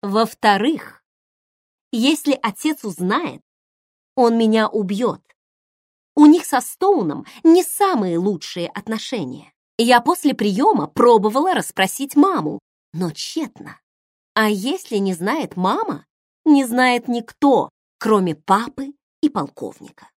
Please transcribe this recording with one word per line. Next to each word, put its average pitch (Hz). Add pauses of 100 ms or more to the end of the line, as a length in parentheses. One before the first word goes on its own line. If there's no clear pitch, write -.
«Во-вторых, 208 (880)
если 277
отец -
узнает, 190 (760)
он 233
меня 220
убьет. 208 (960)
У 294
них 311
со 247
Стоуном 240 (180)
не 330
самые 226
лучшие 180
отношения. 208 (260)
Я 240
после 285
приема 214
пробовала 240
расспросить 262
маму, 285 (340)
но 165
тщетно. - (540)
А 220
если 233
не 196
знает 202
мама, 262 (400)
не 285
знает 247
никто, 240 (280)
кроме 190
папы 240 (280)
и 311
полковника». -